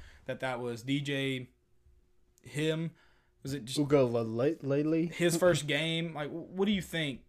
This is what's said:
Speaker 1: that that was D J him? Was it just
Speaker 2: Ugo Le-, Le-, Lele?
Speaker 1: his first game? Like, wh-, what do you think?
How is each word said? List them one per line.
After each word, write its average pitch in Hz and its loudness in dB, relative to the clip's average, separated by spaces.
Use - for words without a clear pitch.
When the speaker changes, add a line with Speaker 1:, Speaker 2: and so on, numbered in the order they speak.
Speaker 1:
that 127 -8
that 127 -4
was 120 -6
D 135 -2
J 135 -4
him? 156 -2
Was 135 -6
it 139 -8
just 127 -6
Speaker 2:
Ugo 143 6
Le-, 117 2
Le-, 117 0
Lele? 151 2
Speaker 1:
his 170 2
first 165 4
game? 165 0
Like, 151 -6
wh-, 165 -10
what 190 0
do 214 2
you 190 0
think? 151 -4